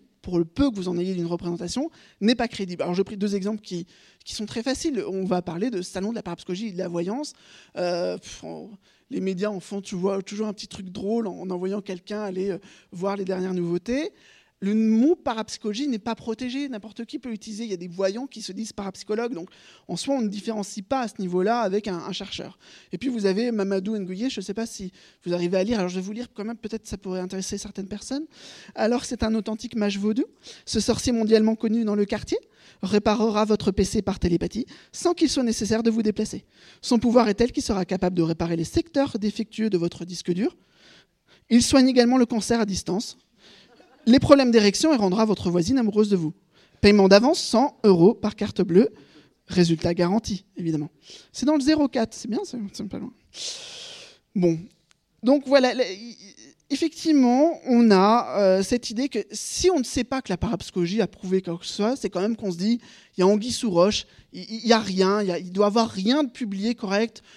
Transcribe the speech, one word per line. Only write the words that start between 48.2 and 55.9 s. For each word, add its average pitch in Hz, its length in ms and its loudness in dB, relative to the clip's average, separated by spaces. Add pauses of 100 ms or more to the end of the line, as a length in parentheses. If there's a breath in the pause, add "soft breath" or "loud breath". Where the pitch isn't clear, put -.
carte - 280 -4
bleue. 180 260 6 (580 loud breath)
Résultat 170 460 2
garanti, 180 540 0 (100)
évidemment. » 160 340 -2 (420 loud breath)
C'est - 120 -6
dans 302 100 4
le 294 60 2
zéro 294 260 2
quatre, 226 280 -2
c'est - 140 -12
bien, 220 160 -4
c'est, - 120 -12 (160)
c'est - 160 -10
pas - 100 -10
loin. - 140 -12 (1200 loud breath)
Bon, 170 240 2 (640)
donc 269 240 4
voilà, 254 280 4
la, 240 180 0